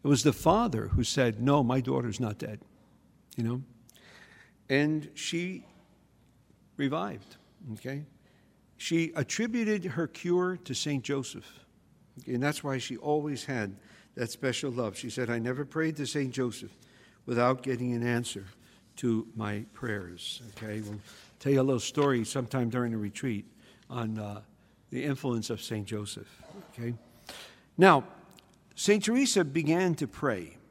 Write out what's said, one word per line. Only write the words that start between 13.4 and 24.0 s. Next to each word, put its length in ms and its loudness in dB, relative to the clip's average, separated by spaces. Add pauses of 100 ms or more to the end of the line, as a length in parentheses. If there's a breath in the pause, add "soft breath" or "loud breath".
had 320 -4 (400 loud breath)
that 160 -4
special 400 -2
love. 260 -4
She 120 -8
said, 200 -4
"I 80 0
never 280 -2
prayed 320 -2
to 100 -4
Saint 260 -2
Joseph 440 -4 (480 soft breath)
without 360 2
getting 300 -2
an 100 0
answer 440 0 (500 soft breath)
to 400 0
my 380 -4
prayers," 680 -6 (140)
okay? 240 -6
We'll 220 -8 (400 loud breath)
tell 100 2
you 80 8
a 100 4
little 120 4
story 420 2
sometime 460 -2
during 240 0
the 40 -2
retreat 460 -4 (460 loud breath)
on, 280 -4